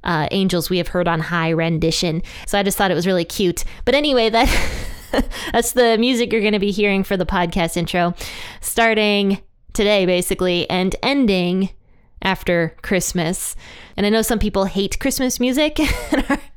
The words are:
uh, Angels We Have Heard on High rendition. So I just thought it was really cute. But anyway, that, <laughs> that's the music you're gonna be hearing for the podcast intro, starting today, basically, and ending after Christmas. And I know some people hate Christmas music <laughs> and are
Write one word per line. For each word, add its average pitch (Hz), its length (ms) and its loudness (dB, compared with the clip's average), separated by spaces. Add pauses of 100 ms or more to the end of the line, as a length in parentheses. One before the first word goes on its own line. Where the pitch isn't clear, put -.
uh, 156 260 -2
Angels 180 400 0
We 180 80 2
Have 170 80 -2
Heard 175 220 0
on 165 100 0
High 165 320 -2
rendition. 165 720 0 (240)
So 208 100 -2
I 202 60 2
just 196 160 -2
thought 190 140 2
it - 20 2
was 170 120 0
really 180 180 2
cute. 175 400 -2 (200)
But - 120 2
anyway, 254 340 2
that, 226 180 4 (640)
<laughs> - 420 -2
that's 233 200 0
the 233 260 4
music 240 340 2
you're 226 80 2
gonna 208 200 2
be 202 100 2
hearing 196 320 2
for 196 140 -2
the 180 100 0
podcast 175 500 0
intro, 175 380 0 (460)
starting 208 840 2 (300)
today, 202 340 4
basically, 180 640 0
and 185 320 0
ending 196 680 2 (520)
after 175 600 0
Christmas. 180 760 -2 (400)
And 208 100 0
I - 20 2
know 220 140 2
some 220 160 0
people 196 280 0
hate 196 340 -2
Christmas 262 400 -2
music 294 400 0
<laughs> - 320 -2
and 262 180 0
are 294 80 2 (180)